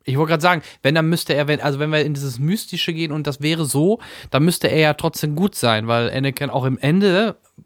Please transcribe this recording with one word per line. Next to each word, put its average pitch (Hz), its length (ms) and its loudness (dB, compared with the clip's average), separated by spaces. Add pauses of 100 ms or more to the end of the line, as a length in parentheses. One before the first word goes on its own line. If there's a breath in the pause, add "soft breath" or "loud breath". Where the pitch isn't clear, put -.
Ich 131 140 -2
wollte 156 140 2
grad 160 120 2
sagen, 175 200 4 (200 loud breath)
wenn, 139 120 2
dann 160 140 2
müsste 165 260 0
er, 143 120 2
wenn, 147 140 0
also 139 180 -2
wenn 151 120 -2
wir 156 100 2
in 147 140 0
dieses 139 240 -6
Mystische 170 560 -2
gehen 160 180 -4
und 151 140 -4
das 139 160 -6
wäre 160 240 0
so, 165 340 2 (300 loud breath)
dann 139 140 2
müsste 170 240 0
er 156 100 2
ja 151 160 4
trotzdem 151 420 -4
gut 196 180 0
sein, 113 340 0
weil 117 220 2
Anakin 135 400 -4
auch 127 140 -2
im 131 140 0
Ende 190 580 2 (300)